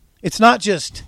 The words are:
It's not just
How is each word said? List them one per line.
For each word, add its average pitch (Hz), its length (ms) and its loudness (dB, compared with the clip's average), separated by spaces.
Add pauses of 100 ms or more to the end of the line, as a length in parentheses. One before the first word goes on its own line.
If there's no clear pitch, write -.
(220)
It's - 180 -6
not 233 200 4
just - 480 -4